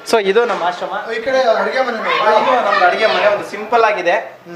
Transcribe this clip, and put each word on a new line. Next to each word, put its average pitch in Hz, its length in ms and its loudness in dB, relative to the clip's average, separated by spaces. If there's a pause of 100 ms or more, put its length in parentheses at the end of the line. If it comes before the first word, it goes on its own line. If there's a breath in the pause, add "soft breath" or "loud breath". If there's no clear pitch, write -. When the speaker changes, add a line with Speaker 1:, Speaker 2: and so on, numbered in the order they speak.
(120)
Speaker 1:
So, 226 100 4
ಇದು 202 240 2
ನಮ್ಮ 185 180 -4
ಆಶ್ರಮ. 196 480 -6
Speaker 2:
ಈ 226 100 -6
ಕಡೆ 262 200 0
ಅಡುಗೆ 214 400 0
ಮನೆ 240 160 -4
ನೋಡಿ. - 120 -4
Speaker 1:
ಇದು 220 640 2
ನಮ್ದು - 140 2
ಅಡುಗೆ 214 200 2
ಮನೆ, 208 300 2
ಒಂದು 202 100 -6
ಸಿಂಪಲ್ 214 380 0
ಆಗಿದೆ. 202 560 -2 (160)